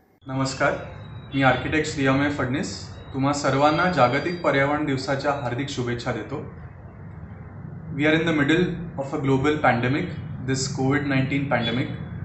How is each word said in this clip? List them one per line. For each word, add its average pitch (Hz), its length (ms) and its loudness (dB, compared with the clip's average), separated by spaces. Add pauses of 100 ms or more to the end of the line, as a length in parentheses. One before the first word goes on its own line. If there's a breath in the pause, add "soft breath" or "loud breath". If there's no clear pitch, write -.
(260 soft breath)
नमस्कार, 135 460 0 (640)
मी 135 80 2
आर्किटेक्ट 135 520 2
श्रियामय 139 360 4
फडणीस. 143 640 -4 (220)
तुम्हा 135 180 2
सर्वांना 151 600 4
जागतिक 147 500 2
पर्यावरण 147 440 2
दिवसाच्या 139 460 0
हार्दिक 123 360 -4
शुभेच्छा 120 440 -2
देतो. - 320 -6 (1500)
We 143 80 0
are 156 100 6
in 165 140 2
the 156 100 2
middle 151 240 4 (340)
of - 220 -4
a 135 60 -4
global 135 280 4
pandemic, 135 540 2 (400)
this 131 140 0 (180)
covid 139 260 2
nineteen 131 480 0
pandemic. 117 360 0 (360)